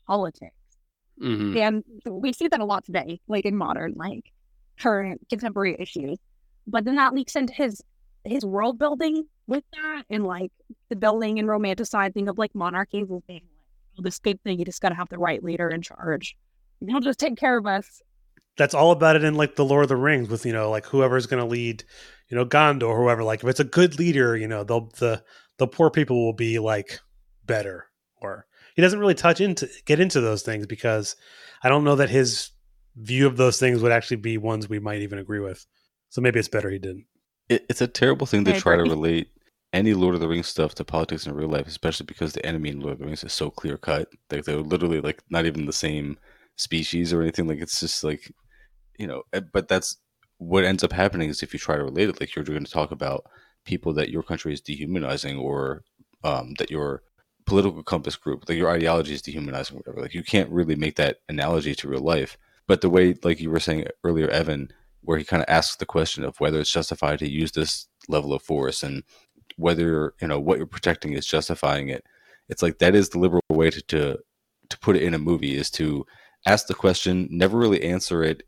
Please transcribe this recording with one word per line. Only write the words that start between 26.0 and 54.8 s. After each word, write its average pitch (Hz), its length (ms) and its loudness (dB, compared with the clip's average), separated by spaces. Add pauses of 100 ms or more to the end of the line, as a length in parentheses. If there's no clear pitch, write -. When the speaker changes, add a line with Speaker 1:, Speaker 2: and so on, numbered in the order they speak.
Speaker 3:
will 113 80 0
be, 113 260 -2
like, 107 400 -4 (460)
better. 98 420 -4 (340)
Or 101 240 -12 (300)
he 165 60 6
doesn't 185 180 6
really 202 160 4
touch 175 260 4
into, 190 280 -2 (160)
get 151 140 4
into 180 220 4
those 110 220 0
things 107 220 -6
because 110 500 -2 (480)
I 127 60 4
don't 147 140 6
know 143 120 6
that 135 140 4
his 123 420 2 (440)
view 123 320 2
of 123 100 0
those 127 220 4
things 123 220 4
would 120 100 4
actually 117 260 0
be 110 200 -4
ones 107 320 -4
we 107 100 -4
might 104 220 -6
even 101 180 -8
agree 101 200 -6
with. 98 260 -8 (440)
So - 120 -4
maybe 123 180 4
it's 107 80 0
better 101 220 -2
he 98 100 -6
didn't. 95 260 -10 (440)
Speaker 4:
It, 120 200 2
it's - 120 0
a 123 60 2
terrible 131 400 2
thing 104 180 2
to 98 100 4
Speaker 1:
I 95 40 0
Speaker 4:
try 85 160 4
to 87 80 4
Speaker 1:
agree. 82 80 2
Speaker 4:
relate 82 360 0 (460)
any 104 200 4
Lord 90 220 4
of 82 60 -2
the 82 60 0
Rings 85 200 -2
stuff - 280 -2
to - 80 -8
politics 80 420 -4
in 73 80 -8
real 76 160 -4
life, 76 180 -2
especially 80 380 -6
because - 280 -6
the - 120 -8
enemy 78 240 -4
in 71 100 -8
Lord 69 140 -6
of 64 60 -14
the 69 60 -12
Rings 76 180 -10
is - 100 -10
so 76 160 -4
clear 71 280 -8
cut. - 320 -4 (220)
Like, 73 140 -6
they're 76 120 -2
literally, 80 440 0
like, 76 300 -6
not 82 160 2
even 76 180 -4
the 71 80 -4
same 73 440 -4 (380)
species 82 560 -2
or 85 100 2
anything. 82 260 -2
Like, 76 120 -4
it's - 200 -6
just, - 240 -6
like, 76 280 -6 (680)
you 104 80 -8
know, 64 160 -10 (100)
eh, 190 80 -4 (100)
but 92 160 -2
that's - 300 -2 (400)
what 90 260 2
ends 92 200 0
up 87 80 2
happening 90 380 0
is 76 120 -8
if 73 100 -10
you - 80 -8
try 76 180 -2
to 73 60 -2
relate 76 260 0
it, - 100 -6
like, - 160 -8
you're 78 100 -6
gonna 76 160 -6
talk 78 300 -4
about 71 340 -6 (400)
people 82 280 -4
that 76 160 -2
your 82 120 -6
country 78 320 -6
is 71 80 -10
dehumanizing 71 760 -6